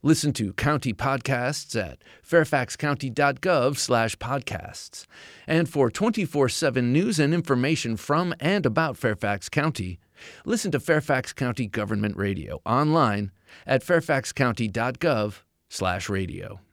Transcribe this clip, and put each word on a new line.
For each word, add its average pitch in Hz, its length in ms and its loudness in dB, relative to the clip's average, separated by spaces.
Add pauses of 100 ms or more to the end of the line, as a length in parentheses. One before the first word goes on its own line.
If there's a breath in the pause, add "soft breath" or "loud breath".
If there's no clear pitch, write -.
Listen 151 320 2
to 101 200 -2
county 139 400 0
podcasts 127 800 -2
at 90 240 -4 (240 loud breath)
fairfax - 540 2
county 143 340 -2
dot 139 300 0
gov 143 380 2
slash 113 380 2
podcasts. - 920 -8 (380 loud breath)
And 160 240 2
for 131 220 4
twenty-four 175 580 2
seven 123 440 2
news 175 260 2
and 156 160 4
information 139 600 0
from 165 420 -2
and 175 260 0
about 139 320 0
Fairfax 101 520 -2
County, 113 500 -2 (460 loud breath)
listen 208 260 -2
to 147 80 0
Fairfax 143 540 0
County 123 340 -4
Government 104 500 -2
Radio 95 480 -4
online 123 680 2 (340 loud breath)
at 131 160 2
fairfax 160 500 0
county 120 360 0
dot 117 320 -4
gov 110 420 0 (260)
slash 90 400 -4
radio. 92 520 -6 (120)